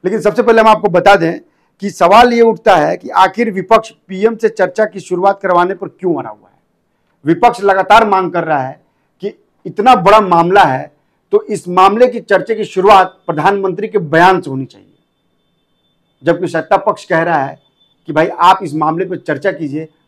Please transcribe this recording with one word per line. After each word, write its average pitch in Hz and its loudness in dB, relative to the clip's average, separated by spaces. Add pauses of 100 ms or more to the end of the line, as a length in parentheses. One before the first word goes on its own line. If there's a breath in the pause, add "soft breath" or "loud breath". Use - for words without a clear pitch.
लेकिन 190 -4
सबसे 208 0
पहले 226 4
हम 220 4
आपको 214 2
बता 185 4
दें 170 -4 (420)
कि 202 -8
सवाल 214 4
ये 233 2
उठता 214 2
है 156 0
कि - -16
आखिर 214 0
विपक्ष 208 0 (180)
पीएम 208 -2
से 220 -2
चर्चा 190 -2
की 196 -10
शुरुआत 190 -2
करवाने 180 0
पर 175 -14
क्यों 180 -6
अड़ा 120 -10
हुआ 104 -20
है? - -20 (680)
विपक्ष 175 0
लगातार 196 2
मांग 190 0
कर 170 -4
रहा 151 -2
है 131 -12 (420)
कि 202 -10 (320)
इतना 214 2
बड़ा 202 4
मामला 180 2
है, 143 -4 (400)
तो 208 0
इस 202 -8
मामले 196 2
की 226 -6
चर्चा 202 -2
की 214 -6
शुरुआत 190 2
प्रधानमंत्री 190 -4
के 214 -4
बयान 170 2
से 139 -12
होनी 135 -8
चाहिए, 98 -20 (1300)
जबकि 180 -4
सत्ता - -4
पक्ष - -6
कह 165 -2
रहा 165 -2
है 151 -14 (480)
कि 160 -10
भाई 156 0
आप 185 2
इस 147 -10
मामले 165 -4
पर 175 -10
चर्चा 151 -6
कीजिए, 156 -10 (200)